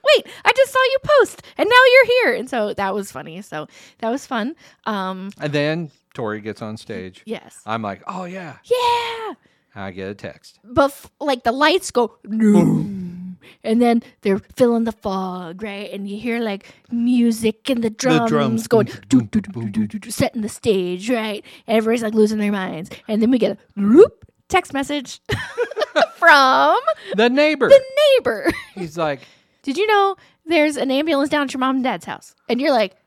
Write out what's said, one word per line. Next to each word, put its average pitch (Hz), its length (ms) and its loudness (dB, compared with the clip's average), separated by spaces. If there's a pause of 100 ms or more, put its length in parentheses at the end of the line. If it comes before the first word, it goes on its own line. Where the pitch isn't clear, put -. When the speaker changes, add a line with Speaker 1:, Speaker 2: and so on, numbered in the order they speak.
(160)
Speaker 1:
wait, - 120 -2 (160)
I 415 120 4
just 523 180 2
saw 523 100 2
you 523 140 0 (220)
post, - 220 0 (160)
and 359 120 0
now 494 60 4 (180)
you're 523 120 8
here." 466 340 2
And 262 100 -10
so 214 240 -4
that 196 200 -4
was 196 200 -8
funny. 160 280 -14
So 156 260 -12 (320)
that 226 100 -4
was 277 180 -6
fun. 247 280 -6 (300)
Um, 190 440 -6 (100)
Speaker 2:
And 147 140 -6
then 151 380 -2 (220)
Tori 107 280 -6
gets 104 200 -10
on 107 140 -10
stage. 92 500 -14
Speaker 1:
Yes. - 400 -14
Speaker 2:
I'm 110 160 -4
like, 98 260 -10
"Oh, 185 180 -10
yeah." 175 400 -14
Speaker 1:
Yeah. 466 680 -4 (440)
Speaker 2:
I - 140 -10
get 95 180 -10
a 104 60 -10
text. - 500 -18
Speaker 1:
Bef-, 277 440 -2 (120)
like, 269 220 -4
the 233 100 0
lights 302 380 0
go, - 340 -2
"No." 208 600 2 (760)
And 220 180 0
then 233 220 2 (180)
they're 196 180 0 (160)
filling 233 300 2
the 226 80 -4
fog, 185 680 -8
right? 202 300 -12
And 202 160 -10
you 202 100 -10
hear, 233 200 -4
like, 208 260 -6 (260)
music 233 800 0
and 233 140 0
the 226 60 0
drums - 340 2
Speaker 2:
The 226 40 0
drums. 135 400 0
Speaker 1:
going, 220 200 4
Speaker 2:
Boom, - 200 -16
Speaker 1:
"Do, 131 120 4
Speaker 2:
boom, 113 80 -2
Speaker 1:
do, - 140 -2
Speaker 2:
boom, - 120 -14
Speaker 1:
do, 117 80 -8
Speaker 2:
boom, 107 100 -6
Speaker 1:
do, 107 160 -2
do, 208 120 -10
do," 220 120 -16
setting 240 300 -4
the 208 80 -6
stage, 190 600 -2
right? 220 340 -4 (260)
Everybody's, 226 340 0
like, 214 100 -4
losing 214 260 2
their 208 120 0
minds. 185 380 -6 (180)
And 220 140 0
then 226 100 2
we 262 60 4
get - 140 2
a - 60 -8 (240)
whoop 277 440 6 (240)
text 359 240 -2
message 277 460 -6 (100)
<laughs> - 840 -4
from 294 600 6 (380)
Speaker 2:
The 226 140 4
neighbor. 285 400 2
Speaker 1:
the 539 120 10 (360)
neighbor. 233 340 -2 (120)
<laughs> - 120 -20
Speaker 2:
He's 170 220 -10
like, 147 240 -2 (420)
Speaker 1:
"Did 269 140 -6
you 427 100 0
know 392 280 2 (300)
there's 302 320 2
an 269 140 -2
ambulance 285 380 0
down 294 140 0
at 262 100 -6
your 262 60 -8
mom 262 180 0
and 254 60 -2
dad's 233 220 -4
house?" - 300 -14 (120)
And 240 140 -2
you're 311 100 0
like 214 240 0 (120)